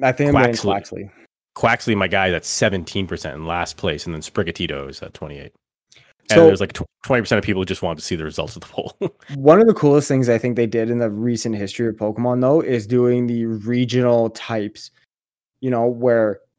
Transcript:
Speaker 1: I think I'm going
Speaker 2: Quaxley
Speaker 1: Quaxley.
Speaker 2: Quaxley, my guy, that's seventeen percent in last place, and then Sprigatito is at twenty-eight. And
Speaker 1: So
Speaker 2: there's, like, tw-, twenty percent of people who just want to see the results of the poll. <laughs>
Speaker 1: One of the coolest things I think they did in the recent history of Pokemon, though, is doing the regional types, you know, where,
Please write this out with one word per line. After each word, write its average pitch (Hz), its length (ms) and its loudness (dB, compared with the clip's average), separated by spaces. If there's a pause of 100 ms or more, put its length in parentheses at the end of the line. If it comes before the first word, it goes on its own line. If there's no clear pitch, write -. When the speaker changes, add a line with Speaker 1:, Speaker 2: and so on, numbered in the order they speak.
Speaker 1:
I 131 100 2
think 143 180 0
I'm 139 60 2
going 113 100 4 (100)
Speaker 2:
Quaxley 104 160 -2
Speaker 1:
Quaxley. 98 400 -8 (440)
Speaker 2:
Quaxley, 117 400 0
my 95 120 0
guy, 95 220 0
that's 82 180 -4
seventeen 95 600 -2
percent 82 280 -8
in 78 100 -12
last 85 320 -6
place, 78 280 -4
and 85 80 -8
then 78 80 -10
Sprigatito 80 680 -6
is - 120 -16
at 87 120 -16
twenty-eight. 71 400 -16 (800)
And 107 60 8
Speaker 1:
So 170 80 10
Speaker 2:
there's, 95 160 6
like, 95 120 -6
tw-, - 120 -8 (180)
twenty 123 180 2
percent 107 180 2
of 95 40 -2
people 95 180 -2
who 95 40 -2
just 92 160 -6
want 82 180 -4
to - 60 -10
see 92 100 -4
the 80 80 -6
results 78 320 -8
of 85 60 -16
the - 60 -20
poll. - 320 -10
<laughs> - 360 -10
Speaker 1:
One 143 240 6
of 226 80 6
the 214 60 6
coolest 143 340 4
things 131 220 2
I 117 80 4
think 123 180 -2
they 117 120 2
did 113 220 -2
in 120 100 0
the 117 100 0
recent 113 460 -2
history 104 320 -4
of 110 80 -4
Pokemon, 120 460 -2
though, 143 200 4
is 117 260 -2
doing 123 400 2
the 117 180 -2
regional 120 840 0
types, 110 640 -8 (680)
you 131 100 -4
know, 120 180 0
where, 117 520 0 (200)